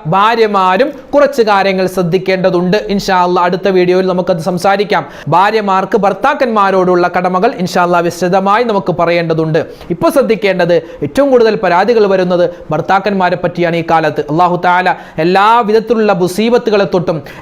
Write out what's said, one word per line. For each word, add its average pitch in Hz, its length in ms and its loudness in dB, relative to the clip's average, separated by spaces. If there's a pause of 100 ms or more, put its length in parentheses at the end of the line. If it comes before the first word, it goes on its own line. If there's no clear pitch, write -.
ഭാര്യമാരും 202 840 2 (220)
കുറച്ച് 277 280 2
കാര്യങ്ങൾ 196 520 0
ശ്രദ്ധിക്കേണ്ടതുണ്ട്. 185 840 0 (160)
ഇൻഷാ 190 240 0 (100)
അല്ലാ, 180 160 0
അടുത്ത 185 260 -2
വീഡിയോയിൽ 185 440 2
നമുക്കത് 180 360 -2
സംസാരിക്കാം. 196 580 0 (280)
ഭാര്യമാർക്ക് 196 680 0
ഭർത്താക്കന്മാരോടുള്ള 196 1120 0
കടമകൾ 180 340 0 (120)
ഇൻഷാ 180 240 0
അല്ലാ 175 200 2
വിശദമായി 190 640 0
നമുക്ക് 190 300 -2
പറയേണ്ടതുണ്ട്. 160 680 0 (240)
ഇപ്പോൾ 294 260 0
ശ്രദ്ധിക്കേണ്ടത്, 185 600 0 (300)
ഏറ്റവും 277 240 0
കൂടുതൽ 226 340 4
പരാതികൾ 202 480 2
വരുന്നത് 180 380 0 (200)
ഭർത്താക്കന്മാരെ 185 720 0
പറ്റിയാണ് 170 340 -2
ഈ 160 140 -2
കാലത്ത്. 156 400 0
അല്ലാഹു 175 340 0
തആല 180 300 2 (240)
എല്ലാ 185 300 2 (220)
വിധത്തിലുള്ള 220 420 2 (100)
മുസീബത്തുകളെ 220 720 0
തൊട്ടും 165 260 -2 (220)